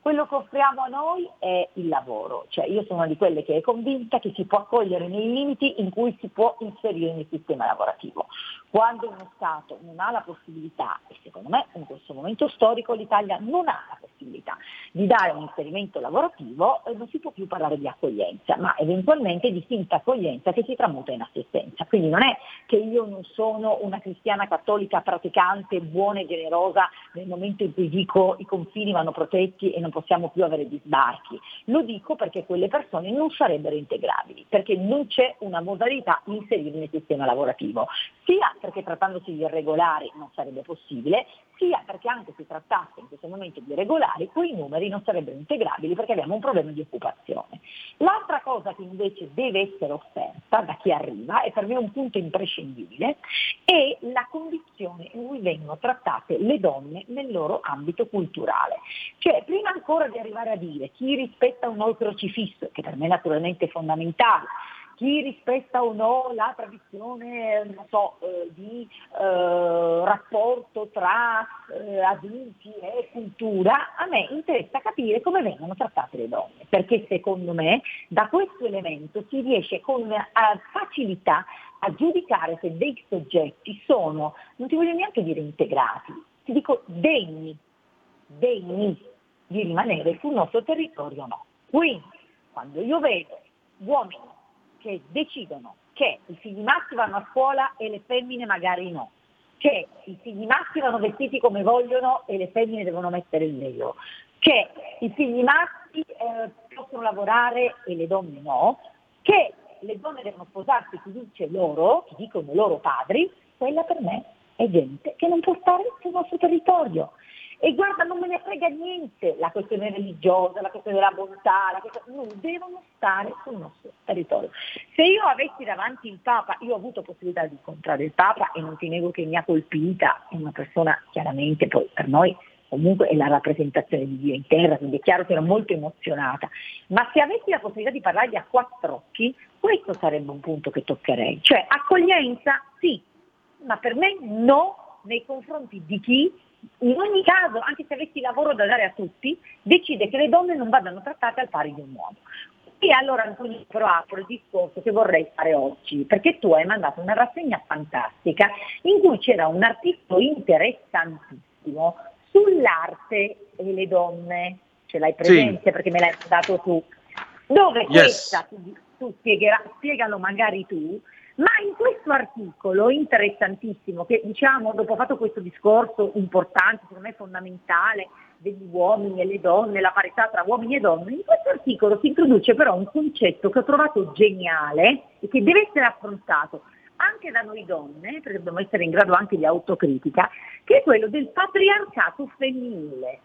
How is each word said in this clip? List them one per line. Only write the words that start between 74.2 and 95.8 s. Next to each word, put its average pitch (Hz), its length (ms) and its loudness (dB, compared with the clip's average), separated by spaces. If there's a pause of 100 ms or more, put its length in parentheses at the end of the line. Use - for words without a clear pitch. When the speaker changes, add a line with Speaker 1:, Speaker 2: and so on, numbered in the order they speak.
Speaker 1:
interessa 294 500 -4
capire 233 400 -2
come 359 220 2
vengono 185 320 -6
trattate 185 420 -6
le 117 120 -8
donne, 117 420 -8
perché 202 400 2
secondo 185 420 -4
me 170 300 2 (260)
da 208 200 2
questo 370 360 -2
elemento 180 640 -6
si 269 140 -6
riesce 233 400 -2
con, 240 280 -2
eh, 214 160 -2 (460)
facilità 190 720 -2 (360)
a 180 140 -4
giudicare 247 680 0
se 165 120 -6
dei 240 320 -4
soggetti 170 800 -4
sono, 156 500 0 (220)
non 247 100 -10
ti 311 100 0
voglio 339 180 0
neanche 359 280 -2
dire 160 180 -4
integrati, 139 720 -2 (300)
ti - 100 -8
dico 294 340 0
degni, 170 680 -2 (720)
degni 190 720 -2 (480)
di 208 160 -4
rimanere 170 580 0
sul 294 120 -4
nostro 226 300 0
territorio 147 640 -6
o - 20 -14
no. - 180 -14 (240)
Quindi, 269 340 0 (480)
quando 143 300 -12
io 269 180 0
vedo 220 420 -2 (440)
uomini 220 500 -4 (520)
che 190 220 -8
decidono 165 680 -10 (200)